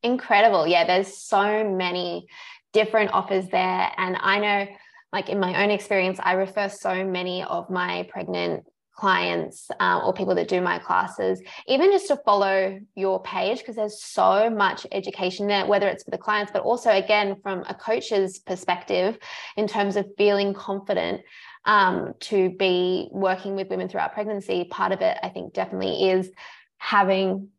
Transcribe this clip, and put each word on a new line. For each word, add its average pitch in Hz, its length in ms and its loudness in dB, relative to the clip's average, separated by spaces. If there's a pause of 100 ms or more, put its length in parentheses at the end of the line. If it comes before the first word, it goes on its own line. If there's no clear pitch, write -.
incredible. 220 640 4
Yeah, 170 180 4
there's 185 320 0
so 214 540 0
many 180 560 -4 (460)
different 214 400 4
offers 190 360 0
there. 185 480 0
And 185 240 -2
I 196 200 2
know, 202 260 0 (460)
like, 190 160 -4
in 202 100 -2
my 190 240 2
own 208 80 4
experience, 190 500 0
I 180 120 0
refer 190 360 -2
so 190 360 -4
many 180 400 -4
of 175 260 -6
my 180 400 -4
pregnant 175 540 -4 (320)
clients, 175 720 0 (120)
uh, 180 240 2
or 185 80 2
people 185 240 0
that 175 100 0
do 180 140 0
my 175 180 -2
classes, 190 640 -2 (240)
even 302 240 4
just 381 160 2
to 285 180 2
follow 196 540 2 (160)
your 190 280 0
page, 190 420 -4
'cause 233 100 -12
there's 214 300 -6
so 196 440 4
much 202 440 0
education 196 560 -4
there, 202 180 2
whether 202 220 4
it's - 160 -6
for - 80 -10
the 190 60 -6
clients, 208 340 -2
but 202 100 -2
also, 240 300 2
again, 202 500 2
from 190 260 -6
a 196 60 -8
coach's 202 640 -2
perspective 185 800 -2 (380)
in 214 100 0
terms 202 300 0
of 196 100 -2 (100)
feeling 202 380 2
confident, 196 680 -4 (420)
um, 185 560 2
to 190 300 2
be 180 600 0
working 190 460 -2
with 190 120 -6
women 190 200 -4
throughout 185 240 -4
pregnancy. 202 520 -4
Part 185 280 -2
of 185 80 -4
it, 185 240 0
I 190 40 -6
think, 185 260 -12
definitely 190 560 0
is 185 200 0 (480)
having 190 680 0 (100)